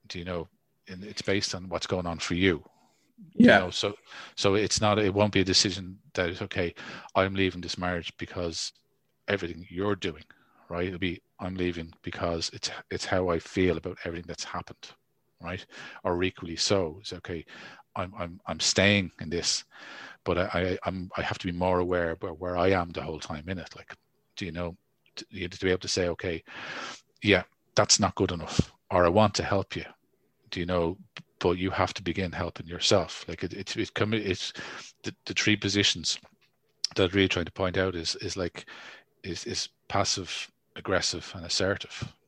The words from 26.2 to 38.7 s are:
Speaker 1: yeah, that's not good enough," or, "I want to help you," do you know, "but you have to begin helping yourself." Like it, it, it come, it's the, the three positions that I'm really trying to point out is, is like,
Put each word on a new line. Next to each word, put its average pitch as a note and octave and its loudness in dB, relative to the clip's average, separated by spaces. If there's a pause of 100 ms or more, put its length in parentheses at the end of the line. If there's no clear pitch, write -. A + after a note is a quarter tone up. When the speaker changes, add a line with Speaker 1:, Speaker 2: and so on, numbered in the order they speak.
Speaker 1:
yeah, F#2+ 8 (320)
that's - 6
not G2 2
good F#2 2
enough," - 0 (160)
or, F2+ 6
"I E2+ 8
want G#2 6
to F#2 -2
help G2 -2
you," E2+ -6 (640)
do - -6
you E2+ -2
know, F2 0 (420)
"but F2+ 4
you F#2 0
have F#2 2
to G2+ -10
begin F2 -2
helping E2+ -6
yourself." F2 2
Like E2+ -8
it, F2+ -6
it, - -8
it G#2+ -4
come, A2 0
it's G#2 -2 (520)
the, - -8 (120)
the - -8
three G#2+ 4
positions G2+ 2 (760)
that G2+ 4
I'm F2+ 2
really F#2+ 6
trying F2 0
to - -10
point F#2 -2
out F#2 0
is, E2 -4
is G2 -6
like, F2+ -6 (580)